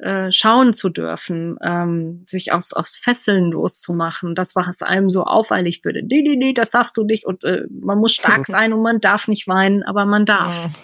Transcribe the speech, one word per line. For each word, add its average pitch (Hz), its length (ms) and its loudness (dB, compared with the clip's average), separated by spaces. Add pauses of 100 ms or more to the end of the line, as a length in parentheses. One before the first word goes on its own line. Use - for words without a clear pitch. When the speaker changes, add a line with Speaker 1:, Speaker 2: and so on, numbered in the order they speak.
Speaker 1:
äh, 190 280 -4
schauen 233 440 4
zu 190 160 0
dürfen, 165 720 -6
ähm, 170 640 -4
sich - 240 -6
aus, - 220 -2
aus - 240 -4
Fesseln 202 540 2
loszumachen, 165 840 -4
das, 180 220 -2
was 180 240 -2
einem 190 280 2
so 180 140 0
auferlegt 190 640 0
würde. - 180 -4
Nee, 277 180 2
nee, 294 140 2
nee, 262 160 2
das 247 180 0
darfst 240 280 0
du 220 80 2
nicht 220 200 0
und, 185 200 -6
äh, - 260 -2
man 202 280 -4
muss 226 140 4
stark 165 340 2
Speaker 2:
<laughs> - 0 -
Speaker 1:
sein 220 260 2
und 220 80 2
man 226 180 2
darf 208 300 2
nicht - 180 -2
weinen, 190 360 4
aber 196 220 0
man 208 200 4
darf, 175 420 0 (160)